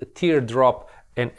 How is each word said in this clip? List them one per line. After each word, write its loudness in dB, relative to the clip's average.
a -14
teardrop 0
and, -4